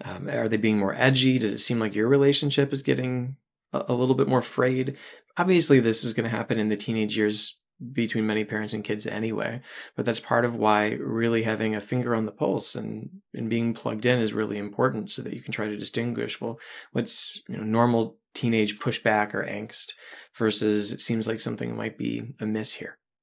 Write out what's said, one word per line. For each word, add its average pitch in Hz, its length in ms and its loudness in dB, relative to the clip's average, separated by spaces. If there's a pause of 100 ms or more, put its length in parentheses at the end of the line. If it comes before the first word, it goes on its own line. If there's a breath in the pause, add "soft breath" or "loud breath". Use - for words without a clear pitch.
Um, - 240 -10
are 117 200 -2
they 110 100 2
being 107 200 4
more 98 200 0
edgy? 127 400 6
Does 113 160 0
it 113 40 -4
seem 120 200 2
like 107 160 -2
your 107 140 2
relationship 139 640 4
is 135 100 -4
getting 127 540 -2 (360)
a, 135 160 -2
a 123 60 2
little 127 220 4
bit - 120 2
more 123 140 4
frayed? 127 560 0 (400 soft breath)
Obviously, 175 420 6
this 113 240 2
is 117 80 -2
gonna 113 160 -2
happen 120 300 -2
in 107 100 0
the 107 80 0
teenage 107 400 -2
years 107 420 0 (340)
between 113 340 0
many 107 180 0
parents 107 280 -4
and 110 100 -4
kids 107 240 -6
anyway, 110 540 -4 (340 loud breath)
but - 100 -4
that's 113 140 0
part 120 260 2
of 120 120 -2
why 107 380 4
really 117 500 0
having 110 320 0
a 104 40 -4
finger 120 320 -2
on 110 140 0
the 104 60 -8
pulse - 420 -2
and, 110 340 -8 (260)
and 117 140 -6
being 117 240 0
plugged 113 320 -4
in 123 140 4
is 110 140 0
really 107 260 -2
important 104 540 -2
so - 100 -6
that 110 100 -8
you 123 80 -10
can - 120 -10
try 107 160 -4
to 107 80 -6
distinguish, 117 640 -4
well, 117 180 -8 (320 loud breath)
what's, - 580 -4
you - 80 -8
know, 107 60 -8
normal 113 560 2 (160)
teenage 110 460 0
pushback 107 520 0
or 101 120 -4
angst - 480 -8 (440 soft breath)
versus 104 540 2
it - 100 -8
seems 113 280 0
like 113 100 -4
something 117 380 -6
might 110 200 -6
be 113 440 -6
amiss 110 320 -2
here. - 260 -12 (240)